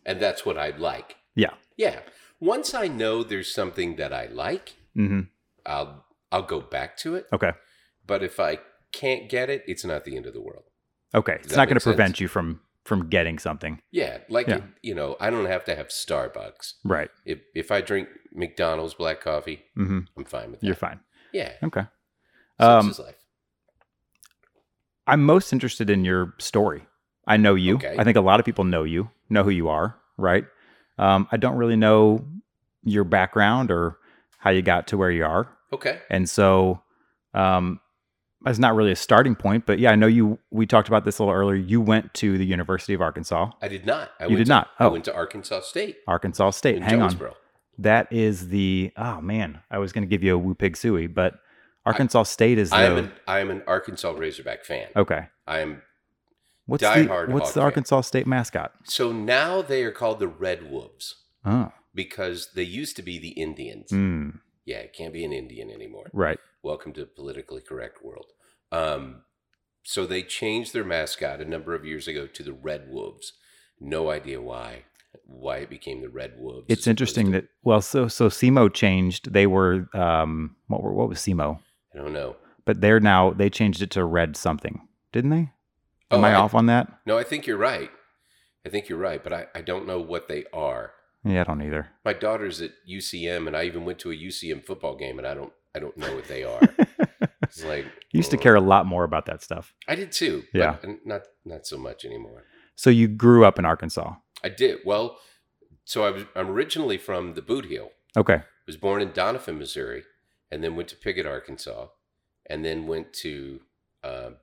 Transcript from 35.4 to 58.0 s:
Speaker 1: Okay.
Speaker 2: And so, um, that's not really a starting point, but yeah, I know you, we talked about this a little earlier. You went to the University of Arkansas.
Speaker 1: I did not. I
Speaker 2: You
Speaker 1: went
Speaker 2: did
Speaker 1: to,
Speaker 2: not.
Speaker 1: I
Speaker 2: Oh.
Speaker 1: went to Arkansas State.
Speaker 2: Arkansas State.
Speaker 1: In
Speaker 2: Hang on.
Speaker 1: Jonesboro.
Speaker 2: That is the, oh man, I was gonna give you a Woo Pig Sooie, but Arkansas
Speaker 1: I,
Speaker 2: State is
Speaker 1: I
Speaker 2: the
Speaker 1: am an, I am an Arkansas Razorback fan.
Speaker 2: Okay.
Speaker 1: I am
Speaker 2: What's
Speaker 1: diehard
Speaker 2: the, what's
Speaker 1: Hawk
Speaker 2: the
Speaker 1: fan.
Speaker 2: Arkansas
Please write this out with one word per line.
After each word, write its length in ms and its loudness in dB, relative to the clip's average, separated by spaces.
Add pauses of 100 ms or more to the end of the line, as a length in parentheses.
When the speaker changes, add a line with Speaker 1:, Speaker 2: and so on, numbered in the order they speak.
Speaker 1:
Okay. 360 -6
Speaker 2:
And 220 0
so, 520 4 (520)
um, 460 2 (600)
that's 180 -2
not 160 6
really 160 6
a 40 -2
starting 380 6
point, 320 0
but 140 2
yeah, 100 6
I 60 8
know 100 8
you, 320 6 (140)
we 140 0
talked 200 6
about 180 4
this 140 -2
a 60 2
little 100 2
earlier. 220 2
You 240 2
went 340 2
to 240 0
the 80 0
University 480 -2
of 60 -2
Arkansas. 500 -2 (100)
Speaker 1:
I 60 -8
did 200 -12
not. 340 -2
I 40 -8
Speaker 2:
You 60 0
Speaker 1:
went 80 4
Speaker 2:
did 60 4
Speaker 1:
to, 60 4
Speaker 2:
not. 280 4
Speaker 1:
I 60 4
Speaker 2:
Oh. 60 6
Speaker 1:
went 160 -2
to 80 -6
Arkansas 480 -8
State. 340 -8 (100)
Speaker 2:
Arkansas 440 0
State. 260 0
Speaker 1:
In 60 -6
Speaker 2:
Hang 200 2
on. 60 4
Speaker 1:
Jonesboro. 260 -6 (440)
Speaker 2:
That 340 2
is 380 0
the, 460 0
oh 240 -6
man, 480 -6
I 100 -6
was 140 -4
gonna 140 -4
give 160 -2
you 120 4
a 40 4
Woo 160 -2
Pig 200 0
Sooie, 380 -2
but 280 -2 (440)
Arkansas 360 2
Speaker 1:
I, 20 6
Speaker 2:
State 360 2
is 120 0
Speaker 1:
I 120 6
Speaker 2:
the 100 6
Speaker 1:
am 40 2
an, 160 -2 (140)
I 140 -2
am 100 -4
an 160 -8
Arkansas 460 -4
Razorback 520 -8
fan. 300 -8
Speaker 2:
Okay. 320 0 (220)
Speaker 1:
I 100 -4
am 240 -6 (840)
Speaker 2:
What's 180 -2
Speaker 1:
diehard 420 4
Speaker 2:
the, 60 -4
what's 140 0
Speaker 1:
Hawk 80 -6
Speaker 2:
the 60 0
Speaker 1:
fan. 40 4
Speaker 2:
Arkansas 380 2